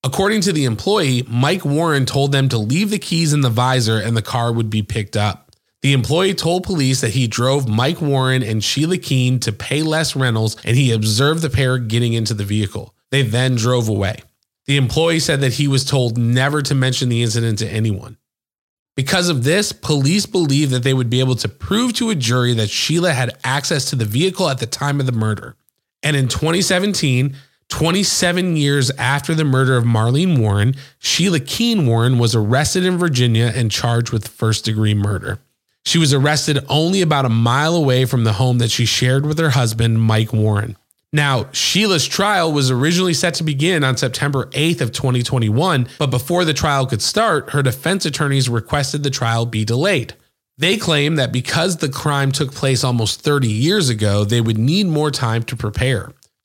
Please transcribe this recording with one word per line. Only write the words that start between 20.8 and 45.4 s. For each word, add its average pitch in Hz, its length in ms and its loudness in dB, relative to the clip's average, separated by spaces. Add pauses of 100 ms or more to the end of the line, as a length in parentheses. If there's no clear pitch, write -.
they 135 100 2
would 127 160 0
be 123 100 2
able 131 160 2
to 110 140 -6
prove 233 460 -2
to 226 160 -2
a 190 40 0
jury 123 380 0
that 110 160 0
Sheila 170 420 0
had 123 320 -4
access 139 460 -2
to 139 80 -4
the 113 80 0
vehicle 170 420 0
at 131 120 -2
the 117 60 -4
time 143 360 -4
of 131 40 -2
the 127 60 0
murder. 107 460 -4 (440)
And 147 140 0
in 131 140 0
twenty 165 320 0
seventeen, 160 720 0 (320)
twenty-seven 175 880 0
years 143 360 2
after 139 440 -2
the 156 80 0
murder 131 320 2
of 120 80 2
Marlene 123 560 2
Warren, 107 360 2 (240)
Sheila 170 420 0
Keene 214 460 0
Warren 120 320 2
was 117 160 2
arrested 135 500 2
in 185 120 2
Virginia 123 560 2
and 120 160 0
charged 117 440 -2
with 107 160 -4
first-degree 110 640 0
murder. 101 460 -2 (460)
She - 120 0
was 147 160 4
arrested 147 560 2
only 170 320 2
about 147 240 2
a 120 40 0
mile 123 460 2
away 131 300 2
from 120 180 0
the 107 100 2
home 123 260 2
that 117 120 0
she 120 140 0
shared 131 400 0
with 151 120 -2
her 160 120 2
husband, 113 520 2
Mike 110 300 2
Warren. 107 460 0 (340)
Now, 139 400 0
Sheila's 185 560 0
trial 196 440 0
was 135 200 2
originally 170 420 0
set 165 220 0
to 170 80 -4
begin 156 400 0
on 131 140 2
September 139 560 -2
eighth 160 280 0
of 113 100 -2
twenty 123 300 -2
twenty-one, 123 680 0 (120)